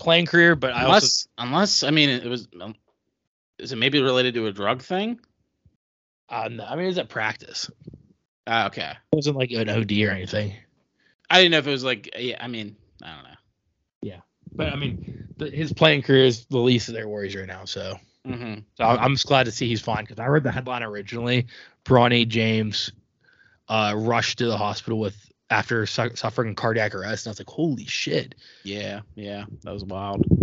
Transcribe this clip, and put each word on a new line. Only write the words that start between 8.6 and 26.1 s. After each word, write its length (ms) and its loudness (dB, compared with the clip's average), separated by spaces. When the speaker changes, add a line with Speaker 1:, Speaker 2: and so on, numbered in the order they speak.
Speaker 2:
okay. 240 -8
Speaker 1:
It 40 6
wasn't, 200 -2
like, 160 -2
an 160 -2
O 160 0
D 240 0
or 20 0
anything. 440 -4
Speaker 2:
I 100 8
didn't 120 8
know 60 4
if 100 0
it 20 -2
was, 140 -2
like, 340 -4
yeah, 220 -6
I 80 -10
mean, 260 -10
I 140 -16
don't 80 -20
know. 160 -20
Speaker 1:
Yeah, 180 -12
but 200 -4
I 40 -8
mean, 600 -8
the, 140 -8
his 220 -4
playing 300 4
career 220 6
is 220 2
the 120 -2
least 300 2
of 60 -10
their 140 -8
worries 280 -8
right 100 -10
now. 180 -14
So, 320 -10
Speaker 2:
Mm-hmm. 340 -10
Speaker 1:
so 100 -2
I'm, 140 4
I'm 160 2
just 120 -2
glad 180 4
to 80 -2
see 160 -2
he's 120 -2
fine, 240 -4
'cause 140 -16
I 80 -8
read 160 4
the 80 -2
headline 320 -6
originally, 640 -2
Bronny 420 6
James, 640 0
uh, 280 0
rushed 420 0
to 80 0
the 120 0
hospital 400 -2
with, 180 -4
after 380 0
su-, 280 -4